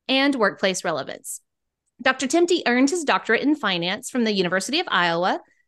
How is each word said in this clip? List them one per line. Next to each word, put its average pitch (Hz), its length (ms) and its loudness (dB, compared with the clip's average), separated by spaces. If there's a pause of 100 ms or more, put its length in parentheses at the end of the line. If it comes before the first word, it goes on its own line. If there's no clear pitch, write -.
and 269 260 2
workplace 196 480 0
relevance. - 600 -6 (580)
Doctor 262 260 0
Timty 339 400 2
earned 247 220 4
his 349 160 -4
doctorate 214 380 0
in 285 120 2
finance 185 540 -4
from 247 160 -2
the 220 80 0
University 190 480 0
of 359 100 -4
Iowa 175 520 0 (260)